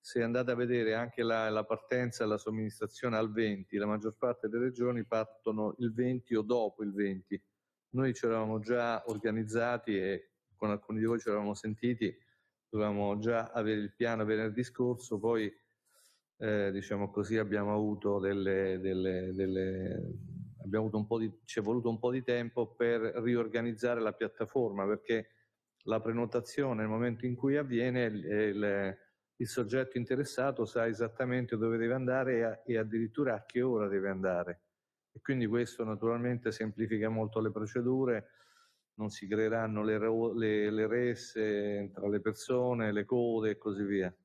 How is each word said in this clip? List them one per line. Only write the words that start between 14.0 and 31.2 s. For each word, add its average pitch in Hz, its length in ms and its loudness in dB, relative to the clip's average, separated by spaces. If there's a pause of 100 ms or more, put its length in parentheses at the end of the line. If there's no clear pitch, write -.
venerdì 110 380 0
scorso, 123 560 -2
poi, 110 340 2 (840)
eh, 104 340 0
diciamo 101 400 -2
così, 104 260 0
abbiamo 104 380 0
avuto 104 460 0
delle, 95 580 2
delle, 92 560 0
delle, 95 600 0 (680)
abbiamo 107 220 0
avuto 107 140 -2
un 107 100 0
po' 117 100 0
di, 110 260 -4
ci - 140 -6
è 107 40 -2
voluto 117 260 0
un 113 100 -2
po' 123 140 0
di 131 100 -2
tempo 120 540 -2
per 117 240 2
riorganizzare 117 1000 0
la 107 140 0
piattaforma, 107 760 -2
perché 107 440 0 (560)
la 110 140 0
prenotazione 117 840 -2
nel 110 60 0
momento 117 380 -2
in 123 80 0
cui 139 220 2
avviene, 123 480 2
il, 107 200 -2
il, 101 760 2 (400)
il 120 100 -2
soggetto 127 500 -2
interessato 127 640 0
sa 117 220 0
esattamente 117 720 0